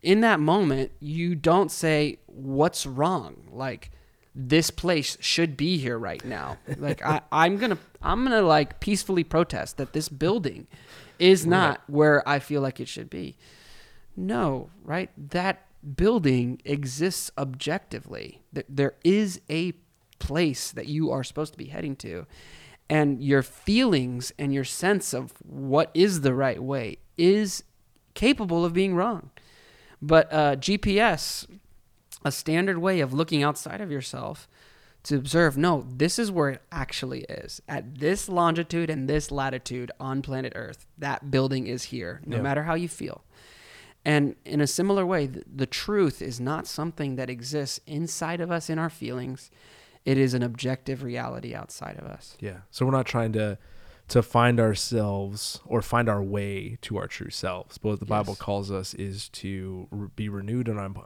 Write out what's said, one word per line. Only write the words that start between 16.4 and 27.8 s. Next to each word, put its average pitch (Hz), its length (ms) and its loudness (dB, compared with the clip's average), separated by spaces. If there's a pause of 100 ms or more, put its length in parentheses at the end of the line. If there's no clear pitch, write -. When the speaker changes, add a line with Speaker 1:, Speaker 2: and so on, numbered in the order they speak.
Speaker 1:
exists 143 720 -2
objectively. - 1040 -8 (100)
Th-, 139 160 -6
there 139 240 0 (100)
is 190 460 4
a 165 240 -2 (460)
place 151 520 0
that - 160 -10
you 151 240 0
are 135 120 -2
supposed 151 300 -8
to - 40 -20
be 156 80 -12
heading 143 320 -8
to, 90 280 -10 (640)
and 147 320 2
your 139 220 4
feelings 143 960 0
and 143 140 0
your 135 100 0
sense 180 500 0
of 127 200 -8 (100)
what 139 500 0
is 180 280 4
the 135 120 4
right 135 280 0
way 131 360 -4 (200)
is 190 460 4 (500)